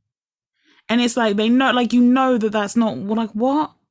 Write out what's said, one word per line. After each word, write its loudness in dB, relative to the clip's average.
And 0
it's -2
like, 0
they 0
know, 2
like, 0
you 4
know 2
that -2
that's -4
not, 0
well, -6
like, -4
what? -2